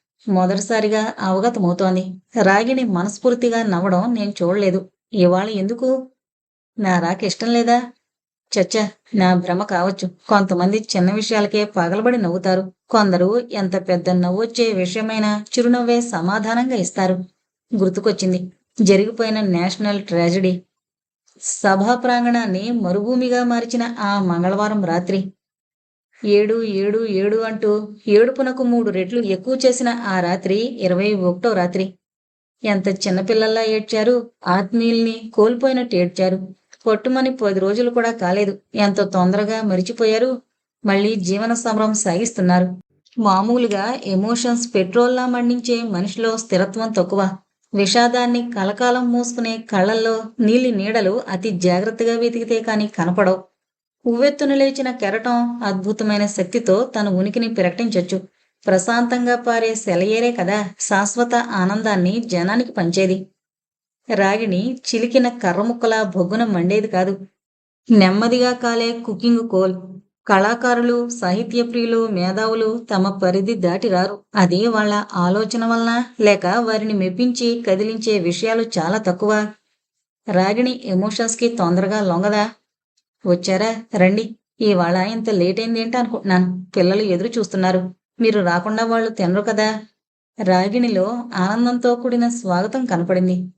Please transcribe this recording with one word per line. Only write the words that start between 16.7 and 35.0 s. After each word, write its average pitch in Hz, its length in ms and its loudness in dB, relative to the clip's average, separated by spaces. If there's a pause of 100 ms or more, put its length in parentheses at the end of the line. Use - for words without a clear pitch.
ఇస్తారు. 185 480 -2 (520)
గుర్తుకొచ్చింది 185 760 0 (300)
జరిగిపోయిన 214 580 4
నేషనల్ 190 640 0
ట్రాజెడీ. 180 600 0 (800)
సభా 202 540 2
ప్రాంగణాన్ని 240 760 0
మరుభూమిగా 240 720 0
మార్చిన 233 560 -2
ఆ 202 240 -2
మంగళవారం 190 640 0
రాత్రి. 180 480 -2 (920)
ఏడు 214 380 2
ఏడు 208 420 -2
ఏడు 208 320 0
అంటూ 214 520 -2 (180)
ఏడుపునకు 254 560 2
మూడు 240 260 2
రెట్లు 190 320 -2
ఎక్కువ 214 440 -2
చేసిన 247 240 2
ఆ 208 300 -2
రాత్రి 185 360 0
ఇరవై 208 580 0
ఒకటో 180 400 0
రాత్రి. 185 400 -2 (720)
ఎంత 202 240 0
చిన్నపిల్లల్లా 208 760 0
ఏడ్చారు. 220 720 0 (160)
ఆత్మీయుల్ని 226 840 0